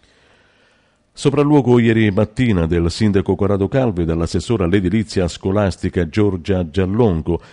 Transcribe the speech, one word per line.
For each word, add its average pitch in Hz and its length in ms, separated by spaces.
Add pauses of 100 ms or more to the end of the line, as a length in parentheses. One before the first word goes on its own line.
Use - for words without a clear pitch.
(1200)
Sopralluogo 139 640
ieri 110 320
mattina 104 560
del 85 240
sindaco 98 420
Corrado 98 320
Calvo 110 360
e - 20
dall'assessora 85 640
all'edilizia 92 600
scolastica 95 840
Giorgia 92 640
Giallongo 92 720 (100)